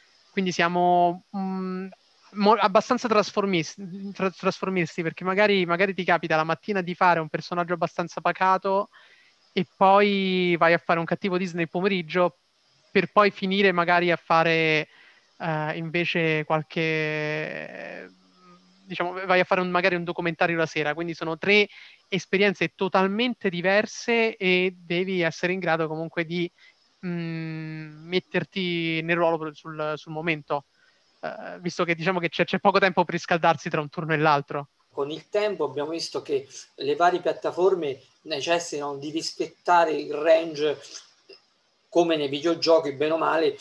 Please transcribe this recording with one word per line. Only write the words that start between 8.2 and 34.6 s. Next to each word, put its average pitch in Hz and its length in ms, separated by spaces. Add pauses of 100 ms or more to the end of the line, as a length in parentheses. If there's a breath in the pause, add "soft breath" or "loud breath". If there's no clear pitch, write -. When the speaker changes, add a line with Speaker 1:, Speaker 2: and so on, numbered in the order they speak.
Speaker 1:
pacato 190 680 (640 soft breath)
e 190 240
poi 190 840
vai 165 140
a 170 60
fare 170 200
un 170 60
cattivo 180 340
Disney 175 260
il 156 60
pomeriggio, 175 680 (520)
per - 220
poi 208 180
finire 196 420
magari 175 380
a 165 60
fare, 160 720 (500 soft breath)
eh, 156 380
invece 160 680
qualche, 156 1700 (760)
diciamo, 180 260 (140)
vai 185 140
a 180 40
fare 185 160
un, 180 100
magari 180 240
un 175 100
documentario 170 520
la 165 100
sera. 151 280
Quindi 170 200
sono 165 240
tre 202 300 (400 loud breath)
esperienze 190 640
totalmente 196 760
diverse 214 880
e 185 400
devi 180 440
essere 170 320
in 190 80
grado 165 280
comunque 160 360
di, 170 260 (560 soft breath)
mm, 160 1040
metterti 175 920
nel 170 140
ruolo 170 220
pro-, 156 160
sul, 156 420
sul 156 160
momento. 156 540 (540)
Eh, 180 400
visto 175 240
che 170 100
diciamo 175 240
che 170 100
c'è, - 160
c'è 185 140
poco 196 200
tempo 185 260
per 165 100
riscaldarsi 170 560
tra 156 100
un 147 80
turno 160 260
e 151 40
l'altro. 147 500 (240)